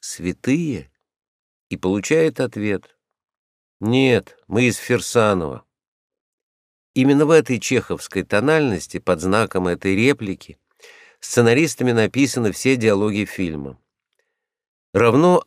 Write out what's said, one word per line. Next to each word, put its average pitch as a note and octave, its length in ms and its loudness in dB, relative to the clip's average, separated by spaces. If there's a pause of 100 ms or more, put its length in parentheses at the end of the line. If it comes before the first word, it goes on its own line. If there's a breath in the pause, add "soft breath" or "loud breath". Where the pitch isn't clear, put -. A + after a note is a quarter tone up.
святые?» A#2+ 920 -6 (800)
и - 80 -8
получает D#3+ 640 -2
ответ: G#2 560 -6 (840)
«Нет, B2 560 0 (120)
мы A#2 160 0
из A#2+ 120 0
Фирсанова». G2 880 -2 (1300)
Именно C#3 320 4
в D3 60 0
этой C3 260 4
чеховской F#2+ 640 -4
тональности, A#2+ 760 0
под F2 220 -2
знаком F#2+ 460 0
этой F#2+ 300 -2
реплики, A2+ 640 -4 (600 soft breath)
сценаристами B2 720 2
написаны A#2 640 0
все C3 240 0
диалоги G#2+ 480 0
фильма. D2+ 540 -8 (1160)
Равно C3+ 540 4